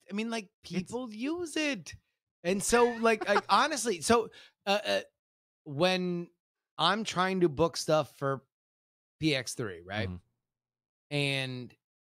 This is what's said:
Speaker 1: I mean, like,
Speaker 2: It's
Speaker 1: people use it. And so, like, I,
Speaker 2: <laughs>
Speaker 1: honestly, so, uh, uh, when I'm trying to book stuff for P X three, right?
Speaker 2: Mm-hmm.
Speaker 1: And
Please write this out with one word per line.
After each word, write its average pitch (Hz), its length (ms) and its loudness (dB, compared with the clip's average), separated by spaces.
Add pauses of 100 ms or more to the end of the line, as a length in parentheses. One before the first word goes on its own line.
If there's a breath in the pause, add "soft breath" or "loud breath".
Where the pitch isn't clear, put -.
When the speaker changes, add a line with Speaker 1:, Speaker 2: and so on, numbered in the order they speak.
Speaker 1:
I 196 40 -14
mean, 220 160 -4
like, 226 200 -6 (140)
Speaker 2:
It's - 100 -14
Speaker 1:
people 214 400 -6
use 302 420 -6
it. 285 380 -4 (500)
And 190 200 0
so, 240 360 4
like, 226 300 2
I, 202 140 4
Speaker 2:
<laughs> - 60 -4
Speaker 1:
honestly, 226 520 2
so, 226 280 2 (360 loud breath)
uh, - 200 2
uh, 98 140 0 (680)
when 175 580 0 (500)
I'm 190 260 2
trying 185 380 0
to 175 80 6
book 156 260 0
stuff 156 420 0
for 135 240 -4 (800)
P 151 160 2
X 127 180 -4
three, 95 320 -6
right? 101 220 -4
Speaker 2:
Mm-hmm. - 1080 -14
Speaker 1:
And 131 580 -4 (340)